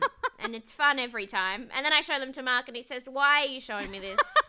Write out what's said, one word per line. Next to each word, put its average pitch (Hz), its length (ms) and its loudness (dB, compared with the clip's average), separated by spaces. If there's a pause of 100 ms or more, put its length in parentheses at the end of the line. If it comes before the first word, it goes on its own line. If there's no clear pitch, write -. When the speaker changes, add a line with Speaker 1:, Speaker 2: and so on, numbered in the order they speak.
(220)
Speaker 1:
<laughs> - 180 -4
Speaker 2:
and 220 160 -6
it's 220 160 -12
fun 285 280 4
every 233 280 -4
time. 202 460 -2
And 269 120 -2
then 302 80 4
I 294 80 8
show 294 180 -2
them 262 140 -6
to 262 100 -10
Mark, 254 240 0
and 240 100 -14
he 240 60 -10
says, 254 260 -10
"Why 285 340 4
are 277 40 0
you 262 120 -6
showing 202 300 -8
me 196 100 -10
this? 190 200 -4 (300)